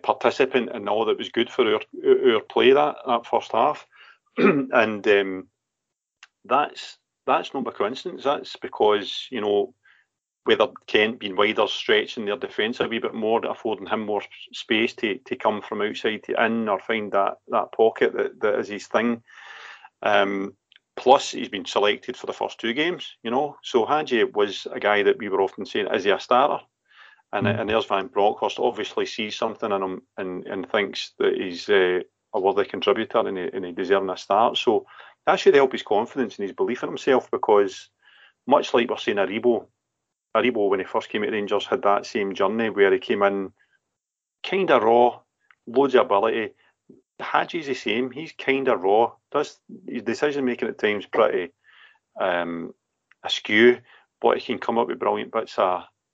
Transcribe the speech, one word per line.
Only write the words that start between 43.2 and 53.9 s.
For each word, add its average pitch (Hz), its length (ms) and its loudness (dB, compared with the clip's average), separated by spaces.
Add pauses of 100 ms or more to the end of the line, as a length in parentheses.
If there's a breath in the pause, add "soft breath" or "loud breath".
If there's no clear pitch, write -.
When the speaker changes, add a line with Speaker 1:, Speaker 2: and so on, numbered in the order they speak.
Speaker 1:
in 98 300 0 (920)
kinda 180 380 0
raw, 117 380 4 (480)
loads 123 280 2
of 113 120 6
ability. 104 480 0 (640)
Hagi's 165 460 -4
the 135 80 -4
same. 120 360 -2
He's 151 220 -14
kinda 135 440 0
raw. 101 360 2 (200)
Does 143 260 -4 (300)
his 113 140 -8
decision 139 420 -2
making 120 240 -2
at 104 100 -10
times 104 280 -2
pretty, 95 460 0 (680 soft breath)
um, 87 540 -4 (480)
askew, 117 580 4 (400 soft breath)